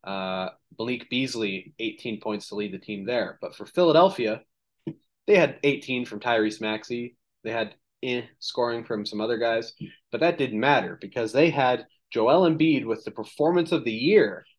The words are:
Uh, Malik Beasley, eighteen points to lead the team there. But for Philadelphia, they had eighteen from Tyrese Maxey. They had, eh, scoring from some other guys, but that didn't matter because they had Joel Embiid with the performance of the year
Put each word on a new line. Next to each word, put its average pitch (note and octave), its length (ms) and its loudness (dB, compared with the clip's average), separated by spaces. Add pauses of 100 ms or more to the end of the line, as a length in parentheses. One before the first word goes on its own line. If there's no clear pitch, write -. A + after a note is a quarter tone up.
Uh, F#2 460 -6 (280)
Malik A#2 320 -6
Beasley, A#2 680 -4
eighteen A2 440 -8
points G#2 280 -6
to G2+ 60 -12
lead G#2 180 -6
the F#2 60 -12
team G2+ 260 -10
there. A2 360 -4
But - 140 -12
for G#2 100 -14
Philadelphia, D#3+ 760 4 (880)
they G#3 80 6
had D#3+ 280 4
eighteen C3+ 420 -2
from G#2 140 -12
Tyrese A2 420 0
Maxey. A#2+ 560 -6 (260)
They A2 80 -6
had, G#2+ 240 -4 (260)
eh, B2 200 -4 (180)
scoring A#2 460 -4
from G#2+ 200 -4
some G#2 140 -8
other A2+ 180 -2
guys, A2+ 360 -2 (380)
but A2+ 100 -2
that E3 160 2
didn't A2+ 220 -2
matter A#2 420 2
because A2+ 320 -6
they D#3 160 6
had B2+ 360 0 (280)
Joel D3 360 4
Embiid D#3 360 2
with A2 180 -4
the G#2+ 80 -10
performance E3 600 0
of D#3 100 -2
the A#2 80 -2
year A#2+ 540 2 (120)